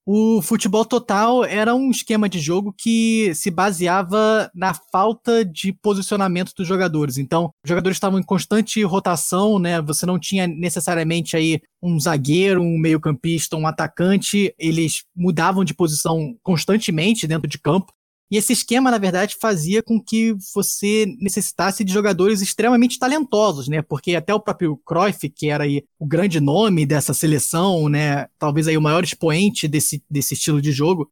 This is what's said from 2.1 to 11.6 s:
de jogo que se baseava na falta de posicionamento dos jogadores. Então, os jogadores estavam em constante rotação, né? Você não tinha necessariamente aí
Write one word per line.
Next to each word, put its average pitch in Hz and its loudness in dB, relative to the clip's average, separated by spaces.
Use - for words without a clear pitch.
de 175 -4
jogo 185 -2
que 226 2
se - -4
baseava 190 0
na 180 -4
falta 226 0
de 185 -4
posicionamento 190 -2
dos 185 -4
jogadores. 156 0
Então, 160 0
os 139 -8
jogadores 180 0
estavam 190 0
em 180 2
constante 214 0
rotação, 190 0
né? 170 0
Você 151 -4
não 180 0
tinha 185 -2
necessariamente 170 -2
aí 160 2